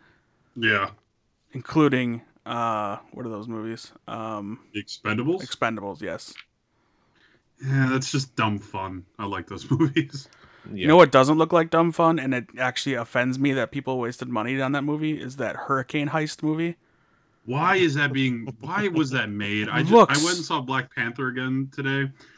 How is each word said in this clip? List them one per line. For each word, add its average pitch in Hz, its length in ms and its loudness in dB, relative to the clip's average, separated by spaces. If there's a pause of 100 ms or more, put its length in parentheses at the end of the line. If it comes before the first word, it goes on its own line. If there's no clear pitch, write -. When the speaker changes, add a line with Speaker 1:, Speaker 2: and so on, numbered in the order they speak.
(560)
Speaker 1:
Yeah. 104 340 0 (640)
Speaker 2:
Including, 127 680 0 (240)
uh, 110 520 -4 (160)
what 123 120 -12
are 117 40 -8
those 110 180 -10
movies? 113 460 -10 (140)
Um, 110 520 -10 (140)
Speaker 1:
The 104 100 -8
Expendables? 123 600 -4
Speaker 2:
Expendables, 101 580 -6
yes. 82 320 -10 (1300)
Speaker 1:
Yeah, 135 240 2
that's 131 220 -2
just 135 240 -4
dumb 107 240 0
fun. 95 460 -10 (120)
I 107 80 -8
like 104 220 -6
those 95 240 -10
<laughs> - 0 -
movies. 139 560 0 (440)
Speaker 2:
You 101 100 -8
Speaker 3:
Yeah. 92 60 0
Speaker 2:
know 156 100 8
what 160 140 10
doesn't 139 260 6
look 160 160 2
like 165 160 4
dumb 165 240 4
fun, 165 260 4
and 131 140 -2
it 120 120 -4 (140)
actually 127 360 -2
offends 123 440 -2
me 139 140 2
that 123 180 0
people 131 260 -4
wasted 123 300 -6
money 123 340 -2
on 131 120 0
that 143 100 -2
movie, 151 360 -2
is 131 180 -12
that 113 180 -4
Hurricane 139 540 -2
Heist 156 340 -4
movie. 165 320 -2 (680)
Speaker 1:
Why 160 320 0
is 170 180 2
that 143 160 0
being, 127 480 -2
why 190 300 -2
was 160 220 0
that 117 180 -2
made? 104 400 -2
I 117 120 0
ju-, 180 140 6
Speaker 2:
Looks 147 240 8
Speaker 1:
I 151 60 2
went 175 100 2
and 165 100 -6
saw 160 140 -2
Black 131 340 -4
Panther 123 360 -4
again 131 440 -2
today, 135 380 -2 (260)